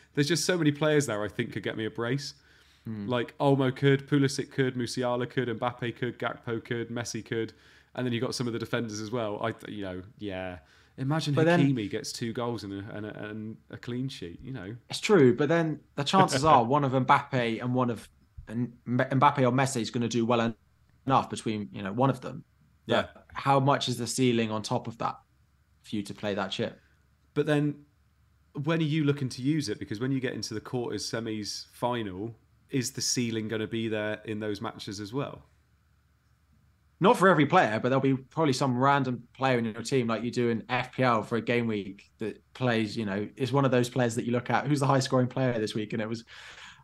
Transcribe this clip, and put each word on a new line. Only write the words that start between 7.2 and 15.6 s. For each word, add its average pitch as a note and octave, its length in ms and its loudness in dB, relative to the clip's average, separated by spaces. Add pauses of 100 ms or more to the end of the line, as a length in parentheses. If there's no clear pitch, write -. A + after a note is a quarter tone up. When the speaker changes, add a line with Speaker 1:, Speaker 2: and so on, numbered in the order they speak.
Speaker 1:
could, A2+ 300 -4 (420)
and B2+ 100 -4
then B2 60 -2
you've A#2 120 -2
got A#2 100 -2
some A#2+ 140 -4
of A2+ 60 -4
the A#2 60 -2
defenders A2+ 400 -4
as G#2+ 120 -8
well. A2 300 -4
I, A2+ 100 -2
th-, - 260 -12
you G2+ 60 -8
know, F#2 180 -8 (160)
yeah. F#2 400 -8 (400)
Imagine D3 380 -2
Speaker 2:
But D#3+ 100 6
then E3+ 160 6
Speaker 1:
Hakimi B2+ 280 2
gets G#2+ 220 -6
two A#2 220 -6
goals A#2+ 300 -4
and G2 100 -8
a, G2 220 -10
and G#2 100 -8
a, - 240 -10
and A2 280 -10 (120)
a - 80 -12
clean B2 320 -6
sheet, F2 320 -12
you - 100 -12
know. G#2+ 240 -10 (140)
Speaker 2:
It's - 100 -8
true, C#3 360 8
but D3 120 2
then D#3+ 320 2 (160)